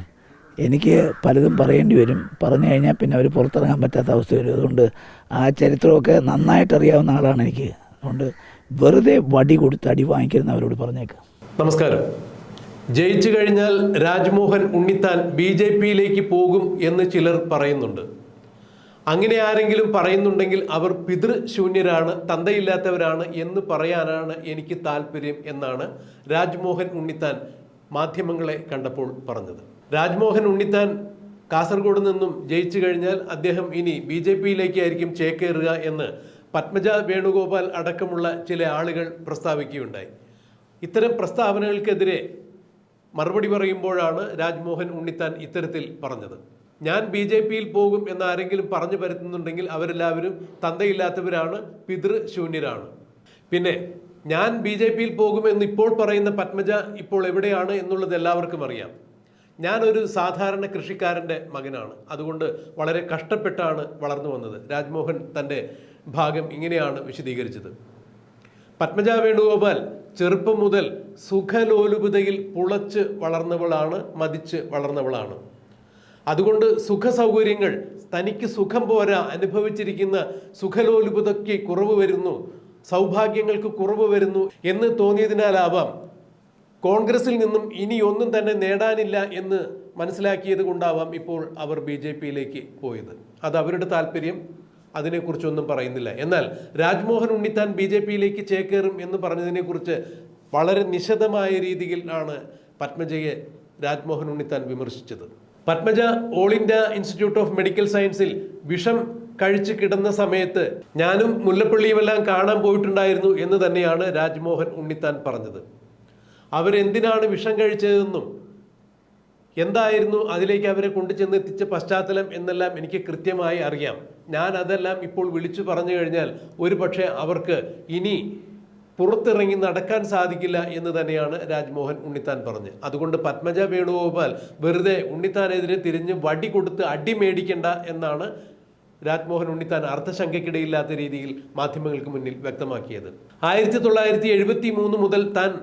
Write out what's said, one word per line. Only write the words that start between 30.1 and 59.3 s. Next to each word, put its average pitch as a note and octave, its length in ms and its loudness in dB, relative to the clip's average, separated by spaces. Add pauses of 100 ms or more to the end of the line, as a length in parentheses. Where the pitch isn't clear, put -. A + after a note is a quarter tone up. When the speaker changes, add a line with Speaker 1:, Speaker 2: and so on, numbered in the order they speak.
Speaker 2:
ഉണ്ണിത്താൻ G3+ 360 2 (640)
കാസർഗോഡ് G3 560 2
നിന്നും F#3+ 240 0 (180)
ജയിച്ചു F3 300 0
കഴിഞ്ഞാൽ F3+ 380 0 (180)
അദ്ദേഹം F3 320 -2 (120)
ഇനി F3 140 0 (160)
ബി D#3 160 -4
ജെ G3 160 4
പിയിലേക്കായിരിക്കും F3+ 800 0
ചേക്കേറുക E3 500 0 (220)
എന്ന് D3+ 160 -6 (480)
പത്മജ E3 320 -2 (220)
വേണുഗോപാൽ F#3+ 560 0 (140)
അടക്കമുള്ള E3+ 480 -4 (220)
ചില E3+ 120 -2 (160)
ആളുകൾ E3 280 -4 (220)
പ്രസ്താവിക്കുകയുണ്ടായി. C#3+ 840 -6 (800)
ഇത്തരം A3+ 320 2
പ്രസ്താവനകൾക്കെതിരെ G3+ 1000 0 (920)
മറുപടി F3+ 400 0
പറയുമ്പോഴാണ് F#3 680 0 (200)
രാജ്മോഹൻ E3+ 460 -4 (100)
ഉണ്ണിത്താൻ E3 340 -4 (140)
ഇത്തരത്തിൽ D#3+ 380 -6 (200)
പറഞ്ഞത്. A2+ 340 -10 (500)
ഞാൻ F#3 140 0 (120)
ബി G3+ 80 -2 (100)
ജെ A3 160 4
പിയിൽ A3 180 -4 (100)
പോകും G3+ 260 2 (100)
എന്ന് F#3 180 -4
ആരെങ്കിലും F3+ 440 -2
പറഞ്ഞു F3 300 -2
പരത്തുന്നുണ്ടെങ്കിൽ F3 600 -6 (100)
അവരെല്ലാവരും E3+ 580 -2 (300)
തന്തയില്ലാത്തവരാണ്, F3+ 960 -2 (300)
പിതൃശൂന്യരാണ്. E3 1000 -4 (640)
പിന്നെ F3 220 2 (600)
ഞാൻ G3 180 2 (140)
ബി G#3 160 -2
ജെ A3+ 160 4
പിയിൽ A3+ 140 -2 (100)
പോകും G#3+ 300 2
എന്ന് G#3 200 2
ഇപ്പോൾ G#3+ 180 2 (120)
പറയുന്ന G3+ 380 2
പത്മജ F#3+ 320 -2 (320)
ഇപ്പോൾ G3 180 0 (100)
എവിടെയാണ് G3 500 0
എന്നുള്ളത് F#3 380 -2
എല്ലാവർക്കും E3+ 480 -2
അറിയാം. G#2 240 -10 (760)